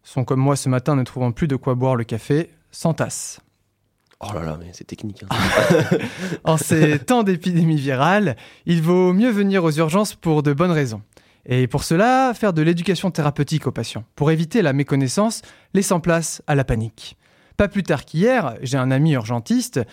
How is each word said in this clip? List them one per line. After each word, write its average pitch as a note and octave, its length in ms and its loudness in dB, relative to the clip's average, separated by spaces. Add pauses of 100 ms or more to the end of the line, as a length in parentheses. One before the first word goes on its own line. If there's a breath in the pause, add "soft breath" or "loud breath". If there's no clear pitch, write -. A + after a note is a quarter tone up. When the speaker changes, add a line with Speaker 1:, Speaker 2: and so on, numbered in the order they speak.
Speaker 1:
sont - 220 -4
comme C3 160 0
moi C#3 160 2
ce - 120 -4
matin B2+ 280 0
ne C3 60 2
trouvant B2 300 -4
plus E3+ 140 -2
de C3+ 100 0
quoi B2+ 180 -2
boire C3 220 0
le A#2 80 -2
café, C#3+ 460 -2 (200)
s'entassent. - 680 -4 (800)
Speaker 2:
Oh - 140 -12
là E2+ 100 -6
là, D#2 140 -6
mais E2+ 140 -18
c'est - 140 -20
technique, - 420 -14
hein. - 680 2
Speaker 1:
<laughs> F3+ 460 -8
En D#3+ 120 2
ces D#3 420 2
temps B3 240 0
d'épidémie E3+ 540 0
virale, C#3+ 600 2 (300 loud breath)
il E3+ 140 2
vaut F3+ 320 4
mieux A3+ 180 2
venir G3 340 2
aux D#3+ 80 2
urgences E3 420 0
pour D3+ 280 0
de D3 100 2
bonnes E3+ 180 2
raisons. B2 320 -2 (420 soft breath)
Et B2+ 220 0
pour C3+ 160 -2
cela, B3 520 2
faire G3+ 180 0
de D#3 100 2
l'éducation E3+ 480 0
thérapeutique D3 560 -2
aux B2 60 -2
patients, A2+ 320 -8 (100)
pour D3 160 0
éviter E3 320 0
la C#3+ 100 2
méconnaissance, C#3 720 0 (320 loud breath)
laissant F#3+ 240 2
place E3 480 -2
à D3+ 80 0
la C#3 80 2
panique. A2+ 540 -6 (400 soft breath)
Pas G3+ 100 2
plus G3+ 160 -2
tard C#3+ 220 -2
qu'hier, F#3 580 0
j'ai C3+ 160 -2
un C3 140 2
ami D3 200 4
urgentiste B2 680 -2 (120 loud breath)